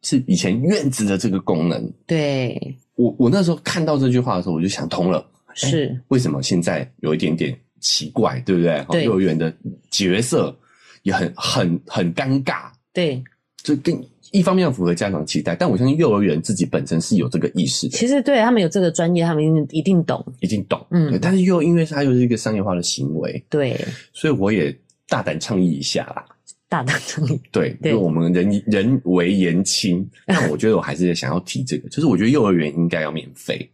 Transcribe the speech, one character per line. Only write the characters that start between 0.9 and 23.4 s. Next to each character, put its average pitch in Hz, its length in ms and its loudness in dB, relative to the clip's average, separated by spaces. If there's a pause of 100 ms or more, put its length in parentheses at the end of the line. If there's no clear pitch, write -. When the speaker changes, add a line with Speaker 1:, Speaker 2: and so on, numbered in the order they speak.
Speaker 1:
子 110 120 -4
的 101 140 2
这 113 100 -2
个 95 120 0
功 85 280 0
能。 58 240 -2 (140)
Speaker 2:
对。 139 500 -2 (380)
Speaker 1:
我， 120 240 2
我 123 100 4
那 190 140 4
时 170 80 2
候 160 140 0
看 175 200 -2
到 156 140 2
这 135 120 2
句 123 100 4
话 123 180 0
的 90 60 -2
时 - 40 -6
候， 87 60 -2
我 80 80 -2
就 90 60 0
想 - 200 -4
通 87 220 0
了。 80 160 0 (300)
Speaker 2:
是。 139 320 0
Speaker 1:
哎， 127 220 -8
为 135 100 4
什 123 100 -2
么 135 140 -4
现 90 180 0
在 80 260 -2 (120)
有 78 160 0
一 - 20 -2
点 80 180 0
点 73 220 -4 (220)
奇 - 320 -4
怪， 82 300 0
对 95 140 0
不 87 60 2
对？ 80 300 0
Speaker 2:
对。 165 140 0
Speaker 1:
幼 117 100 2
儿 92 40 2
园 90 160 2
的 80 160 -2 (380)
角 95 320 0
色 131 340 0 (460)
也 98 100 -2
很， 87 240 -2
很， 85 520 -2
很 87 260 -2
尴 135 300 0
尬。 127 220 -6 (280)
Speaker 2:
对。 147 300 -2 (400)
Speaker 1:
就 151 140 2
跟， 165 220 0 (320)
一 202 100 4
方 185 140 4
面 185 80 4
要 151 80 2
符 104 140 -2
合 87 100 2
家 101 140 -2
长 80 160 -4
期 78 160 -4
待， 85 140 -2
但 175 140 0
我 110 60 2
相 120 100 2
信 139 120 2
幼 143 180 4
儿 101 60 2
园 80 200 2
自 - 120 -2
己 90 120 0
本 76 220 -2
身 82 140 0
是 - 160 0
有 90 100 0
这 87 100 -4
个 76 120 0
意 - 160 0
识 131 240 -4
的。 - 80 -8
Speaker 2:
其 233 100 0
实 277 140 2
对， 277 180 4
他 220 100 4
们 240 120 4
有 165 80 2
这 202 100 0
个 180 100 4
专 170 240 0
业， 170 120 2
他 170 80 0
们 151 100 2
一 156 60 4
定， 156 220 2
一 156 100 -2
定 170 220 4
懂。 - 360 -4
Speaker 1:
一 - 80 -4
定 - 180 -2
懂。 - 140 -2 (120)
Speaker 2:
嗯。 165 180 2
Speaker 1:
对， 92 100 0
但 175 140 2
是 190 80 4
又 180 200 4
因 170 140 4
为 165 80 4
它 151 200 -2
又 135 100 2
是 123 60 4
一 123 80 4
个 117 100 0
商 107 180 -2
业 98 80 0
化 98 120 0
的 87 60 -2
行 - 360 -4
为。 120 320 -6